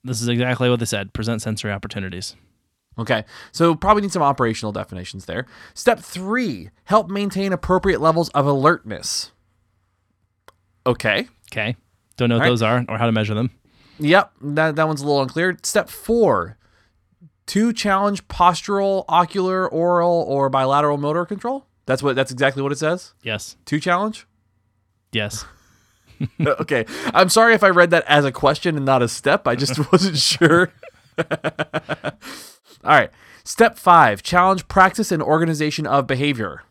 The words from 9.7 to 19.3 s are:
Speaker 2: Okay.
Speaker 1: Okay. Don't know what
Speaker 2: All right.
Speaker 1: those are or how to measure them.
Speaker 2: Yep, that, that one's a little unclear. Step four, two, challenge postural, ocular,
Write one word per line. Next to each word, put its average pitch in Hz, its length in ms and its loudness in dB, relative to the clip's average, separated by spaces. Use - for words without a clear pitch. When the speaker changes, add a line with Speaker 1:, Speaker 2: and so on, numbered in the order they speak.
Speaker 2:
Okay. 123 420 0
Speaker 1:
Okay. 113 240 -6
Don't 120 140 0
know 117 60 2
what 113 60 2
Speaker 2:
All - 40 2
right. - 40 4
Speaker 1:
those 117 120 0
are 120 260 2
or 110 80 -6
how 117 100 0
to 117 60 2
measure 107 220 0
them. 120 160 -2
Speaker 2:
Yep, 165 420 2
that, 147 360 -2
that 156 100 2
one's 151 160 -4
a - 40 -8
little 143 160 2
unclear. 165 400 -4
Step - 280 -2
four, 135 680 0
two, 226 260 0
challenge 202 560 -2
postural, 196 800 0
ocular, 185 600 0